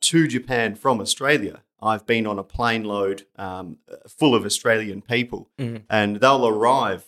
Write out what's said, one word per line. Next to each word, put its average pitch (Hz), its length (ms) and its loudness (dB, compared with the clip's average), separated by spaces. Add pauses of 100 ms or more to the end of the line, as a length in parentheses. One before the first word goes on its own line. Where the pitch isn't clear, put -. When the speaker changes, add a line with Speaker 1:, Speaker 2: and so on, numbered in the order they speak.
Speaker 1:
to 160 260 2
Japan 120 480 -2
from 120 260 0
Australia, 135 600 -2 (180)
I've 107 260 -2
been 113 200 0
on 104 140 -4
a - 20 -10
plane 113 400 -2
load, 101 440 -4 (100)
um, 92 420 -12 (300)
full 143 260 2
of 101 100 0
Australian 107 580 -2
people. 120 560 -4
Speaker 2:
Mm-hmm. 117 300 -10
Speaker 1:
And 104 280 0
they'll 123 320 4
arrive, 110 580 2